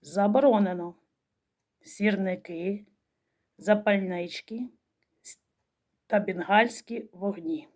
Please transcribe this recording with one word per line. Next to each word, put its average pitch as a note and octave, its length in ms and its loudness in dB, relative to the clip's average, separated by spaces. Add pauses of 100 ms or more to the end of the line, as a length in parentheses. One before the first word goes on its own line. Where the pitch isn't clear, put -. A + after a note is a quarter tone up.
Заборонено G3+ 920 2 (840)
сірники, F#3+ 1040 -4 (720)
запальнички G#3 1080 0 (1400)
та G#3 140 2
бенгальські G3+ 920 0
вогні. E3+ 640 -6